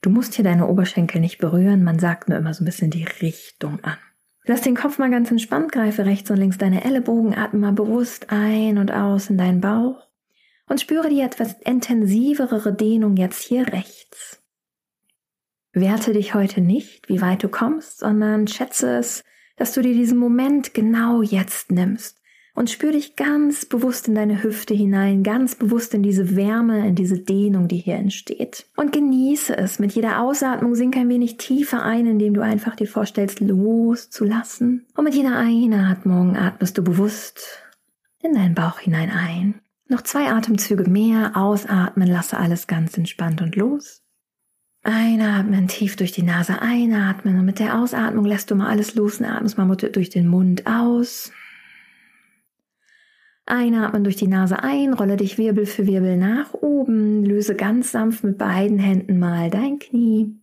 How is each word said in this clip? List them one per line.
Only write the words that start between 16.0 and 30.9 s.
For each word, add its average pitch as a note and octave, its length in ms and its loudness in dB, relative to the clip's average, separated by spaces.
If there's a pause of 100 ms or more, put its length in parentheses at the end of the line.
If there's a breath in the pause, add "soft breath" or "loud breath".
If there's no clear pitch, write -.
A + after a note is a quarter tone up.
dich G#3 200 -2
heute G3 260 0
nicht, F#3 480 0
wie F#3 140 0
weit F#3 220 0
du G#3 60 -2
kommst, D4+ 500 -4
sondern G#3+ 480 0
schätze B3 500 -4
es, - 260 -6 (340 soft breath)
dass - 160 -4
du C4+ 80 0
dir B3 120 2
diesen A#3+ 240 2
Moment C4 560 2
genau A#3 480 2
jetzt F#3+ 500 -2
nimmst F#3 500 -2 (320 soft breath)
und A#3+ 160 -2
spür D4+ 220 -2
dich D4 240 -2
ganz D4 500 0
bewusst B3 420 -2
in G#3+ 80 2
deine G#3 280 0
Hüfte A3 300 -4
hinein, G3 500 2
ganz B3 320 0
bewusst A#3 380 0
in G#3 100 2
diese F#3+ 320 2
Wärme, G#3+ 520 2
in F#3 80 2
diese F3+ 240 0
Dehnung, G3 480 0
die F3 100 -2
hier F3 180 -4
entsteht. - 800 -6
Und D4 160 -2
genieße C#4+ 680 0
es. F#3+ 220 -4
Mit G3+ 140 0
jeder A3+ 280 0
Ausatmung B3+ 540 0
sink B3+ 220 0